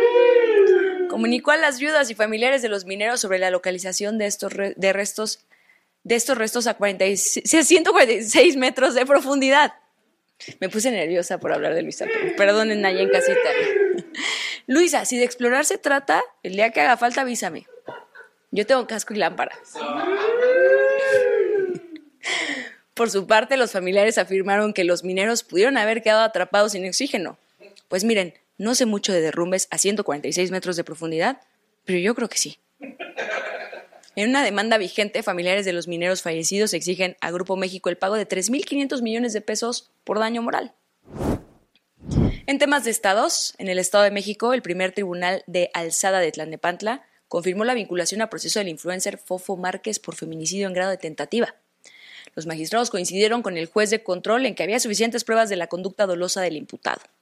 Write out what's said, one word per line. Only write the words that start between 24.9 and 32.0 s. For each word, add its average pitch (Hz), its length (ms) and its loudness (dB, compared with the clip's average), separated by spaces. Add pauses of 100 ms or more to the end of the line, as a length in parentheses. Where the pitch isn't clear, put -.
mineros 196 380 -2
pudieron 226 340 2
haber 220 260 0
quedado 220 200 6
atrapados 208 500 2
sin 185 160 -6
oxígeno. 202 480 -4 (520)
Pues 185 160 -2
miren, 202 280 0 (240)
no 220 180 -2
sé 254 120 2
mucho 202 260 -2
de 175 80 4
derrumbes 175 500 -2
a 170 60 -4
ciento 202 260 0
cuarenta 147 260 -4
y 147 40 -4
seis 180 180 -2
metros 180 260 -4
de 170 80 -4
profundidad, 165 580 -4 (420)
pero 185 140 -2
yo 196 160 0